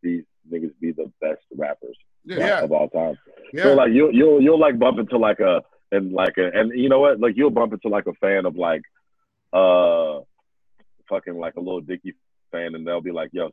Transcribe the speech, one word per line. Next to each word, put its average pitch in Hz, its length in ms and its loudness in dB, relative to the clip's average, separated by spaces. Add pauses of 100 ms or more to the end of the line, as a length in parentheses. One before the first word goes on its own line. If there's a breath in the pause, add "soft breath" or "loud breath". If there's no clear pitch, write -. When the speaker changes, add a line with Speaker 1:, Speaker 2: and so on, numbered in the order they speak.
Speaker 1:
these 87 220 -6 (280)
niggas 82 200 -8 (100)
be 82 100 -6
the 76 200 -10 (100)
best 78 220 -8 (120)
rappers, 71 400 -10 (300)
Speaker 2:
Yeah. 160 120 -10
Speaker 1:
like, - 100 -2
Speaker 3:
Yeah. 185 140 -2
Speaker 1:
of 76 100 -4
all 76 180 0
time. 82 300 -4 (340)
Speaker 3:
Yeah. 151 100 -6
Speaker 1:
So, 139 120 6
like, 123 180 4
you'll, 143 180 4
you'll, 147 300 6
you'll, 156 180 6
like, 139 200 4
bump 127 180 2
into, 117 220 -2
like, 107 200 0
a, 92 220 2 (300)
and, 95 220 -2
like, 92 260 -2
a, 90 120 2
and 110 220 0
you 127 160 0
know 135 100 4
what? 139 200 4
Like, 113 180 0
you'll 139 140 2
bump 113 220 -2
into, 107 160 -8
like, 101 180 -2
a 87 60 -6
fan 98 340 -2
of, 82 80 -6
like, 85 260 -4 (720)
uh, 87 680 2 (880)
fucking, 92 280 -10
like, 85 200 -12
a - 20 -12
Lil 90 220 -10
Dicky 90 340 -14 (360)
fan, 85 220 -10
and 80 140 -12
they'll 87 140 -6
be 90 100 -10
like, 80 220 -8
"Yo, 85 200 -8